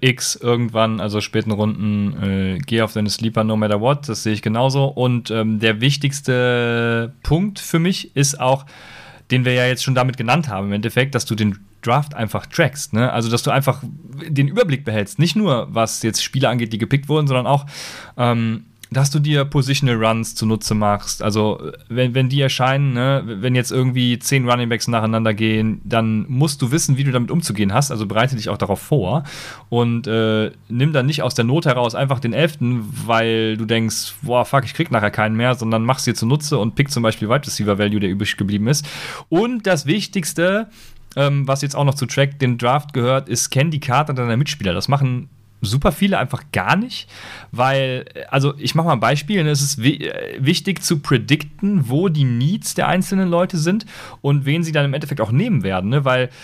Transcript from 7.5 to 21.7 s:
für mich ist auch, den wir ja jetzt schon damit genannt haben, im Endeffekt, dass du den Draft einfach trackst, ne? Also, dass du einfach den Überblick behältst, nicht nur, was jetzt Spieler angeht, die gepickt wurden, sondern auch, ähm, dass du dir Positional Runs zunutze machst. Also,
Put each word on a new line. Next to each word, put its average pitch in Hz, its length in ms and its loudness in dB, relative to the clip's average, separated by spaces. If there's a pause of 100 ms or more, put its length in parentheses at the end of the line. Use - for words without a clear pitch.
für - 220 -2
mich 180 360 -2
ist 139 240 0
auch, 131 260 2 (640)
den 127 140 2
wir 127 80 2
ja 123 120 2
jetzt 127 180 0
schon 127 120 0
damit 127 220 0
genannt 139 320 0
haben, 98 180 -4
im 101 60 -2
Endeffekt, 123 420 0
dass 110 100 -2
du - 80 -4
den 107 240 0 (260)
Draft 143 320 0
einfach 107 320 -6
trackst, - 460 -2
ne? 120 200 2
Also, 113 160 -2
dass 117 140 0
du - 80 0
einfach 131 320 0 (440)
den 143 200 2
Überblick 147 360 0
behältst, 107 360 -2
nicht 170 160 4
nur, 147 340 0
was 110 320 0
jetzt 113 220 0
Spieler 131 260 0
angeht, 117 240 -2
die 104 60 -2
gepickt 135 280 0
wurden, 151 200 2
sondern 127 180 0
auch, 139 220 2 (500)
ähm, 117 480 0 (240)
dass 139 220 0
du 156 80 0
dir 147 260 2
Positional 131 580 2
Runs 113 300 0
zunutze 110 400 0
machst. 104 480 0
Also, 104 500 0 (160)